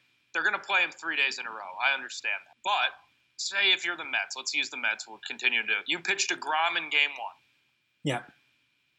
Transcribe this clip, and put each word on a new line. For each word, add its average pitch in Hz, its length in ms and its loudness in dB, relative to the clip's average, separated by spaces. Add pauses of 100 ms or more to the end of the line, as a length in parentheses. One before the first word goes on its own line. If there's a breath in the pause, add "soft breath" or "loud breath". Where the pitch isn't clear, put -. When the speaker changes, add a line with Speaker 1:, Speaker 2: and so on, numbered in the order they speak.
(320)
Speaker 1:
they're 165 120 0
gonna 202 180 2
play 185 220 4
'em 170 80 -2
three 160 240 -4
days 135 220 2
in 123 80 -8
a 117 40 -8
row. 101 240 -8 (100)
I 139 80 4
understand 123 540 -4
that. - 160 -20
But 165 320 2 (420)
say 196 360 2
if 175 120 2
you're 175 120 0
the 156 80 -6
Mets, 123 320 -2
let's 131 180 -6
use 139 160 0
the 143 60 -10
Mets, 113 320 0
we'll 110 180 -14
continue 120 340 0
to 110 60 -2
do 107 80 2
it. 101 140 -2
You 165 100 0
pitch - 300 0
DeGrom 160 480 0
in 160 140 -2
game 147 280 4
one. 107 160 -8 (680)
Speaker 2:
Yeah. 123 180 0 (760)